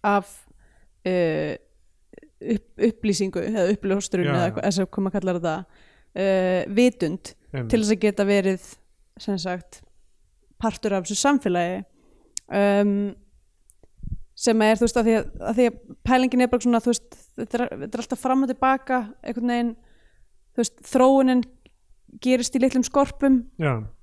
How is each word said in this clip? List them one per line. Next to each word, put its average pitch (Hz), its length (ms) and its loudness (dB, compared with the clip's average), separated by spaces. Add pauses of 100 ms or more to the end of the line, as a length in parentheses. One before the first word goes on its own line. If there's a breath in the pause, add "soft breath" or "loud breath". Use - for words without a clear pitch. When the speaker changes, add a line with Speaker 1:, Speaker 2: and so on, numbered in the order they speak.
Speaker 1:
af, 202 260 0 (720)
eh, 160 540 0 (800)
upp-, - 460 -6
upplýsingu 196 580 -2
eða 208 240 0
uppljóstrun 196 560 -2
Speaker 2:
Já, 143 60 0
Speaker 1:
eða 135 80 0
Speaker 2:
já. 170 80 2
Speaker 1:
eitthvað, 110 240 -2
eða 185 160 0
hvað - 180 -4
maður 190 140 -4
kallar 185 180 -2
þetta, 165 200 -2 (580 soft breath)
eh, 185 560 0
vitund 196 640 0 (160)
Speaker 2:
Einmitt. 127 200 -6
Speaker 1:
til 226 140 2
þess 208 100 0
að 185 80 0
geta 202 240 0
verið, 196 400 0 (520)
sem 202 200 -4
sagt, 180 460 -8 (760)
partur 214 360 -2
af 185 80 -4
þessu 202 160 -6
samfélagi. 190 640 0 (640 loud breath)
Um, 202 480 2 (1400)
sem 226 300 0
er, 220 180 4
þú 233 60 4
veist, 226 100 -2
að 226 140 2
því 226 80 4
að, - 80 -4 (140)
að 220 180 -4
því 247 100 4
að 240 80 -4 (320)
pælingin 254 360 4
er 247 40 0
bara 247 160 0
svona, 240 160 2
þú 240 140 0
veist, - 240 -10 (160)
þetta 233 240 -6
er, 233 80 -2 (160)
þetta 233 160 -8
er 233 60 -8
alltaf - 180 -8
fram 262 240 2
og - 20 -4
tilbaka, 262 520 0 (180)
einhvern 240 340 -4
veginn, 240 220 -2 (840)
þú 240 40 0
veist, - 200 -6
þróunin 262 640 4 (720)
gerist 247 380 0
í 240 80 2
litlum 254 240 2
skorpum 277 500 2 (200)
Speaker 2:
Já. 147 160 2 (280)